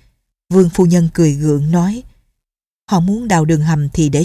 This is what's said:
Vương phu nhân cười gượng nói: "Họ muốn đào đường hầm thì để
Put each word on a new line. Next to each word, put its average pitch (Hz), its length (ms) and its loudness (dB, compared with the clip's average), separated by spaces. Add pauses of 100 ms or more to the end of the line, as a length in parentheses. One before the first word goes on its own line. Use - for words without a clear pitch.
(520)
Vương 180 180 4
phu 180 160 2
nhân 170 280 2
cười 160 180 2
gượng 147 380 -2
nói: 185 320 -2 (880)
"Họ 180 100 0
muốn 208 280 -2
đào 170 160 0
đường 156 180 0
hầm 156 260 -2
thì 156 200 -2
để 143 160 -2